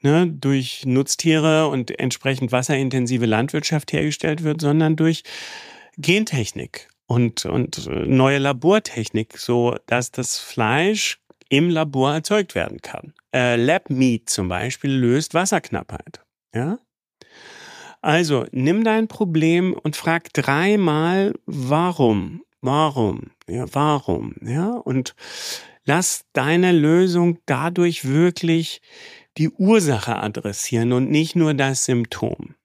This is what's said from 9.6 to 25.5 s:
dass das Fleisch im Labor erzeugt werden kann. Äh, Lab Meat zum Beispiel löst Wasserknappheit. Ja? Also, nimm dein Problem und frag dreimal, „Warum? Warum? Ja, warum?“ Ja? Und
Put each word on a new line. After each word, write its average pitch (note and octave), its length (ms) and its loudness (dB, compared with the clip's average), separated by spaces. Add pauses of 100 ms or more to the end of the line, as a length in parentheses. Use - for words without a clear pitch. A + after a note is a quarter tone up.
dass B2 260 -2
das - 280 -6
Fleisch D3+ 800 -2 (300)
im D3+ 200 4
Labor C#3+ 440 0
erzeugt F#3+ 420 -2
werden - 260 -6
kann. - 320 -16 (200)
Äh, B2 240 2
Lab C#3 320 2
Meat B2+ 400 2
zum F#2 180 -2
Beispiel A#2 440 -4
löst C3 420 2
Wasserknappheit. - 880 -4 (340)
Ja? D3+ 240 -2 (1200)
Also, D3+ 500 2
nimm E3+ 340 2
dein A3 240 2
Problem E3+ 640 2
und - 240 -6
frag E3 360 -2
dreimal, F3 1000 2 (120)
„Warum? C3 1000 0 (160)
Warum? C3 720 0 (160)
Ja, - 240 -6
warum?“ C#3 680 -2
Ja? E3 300 -2
Und C3 440 -4 (720)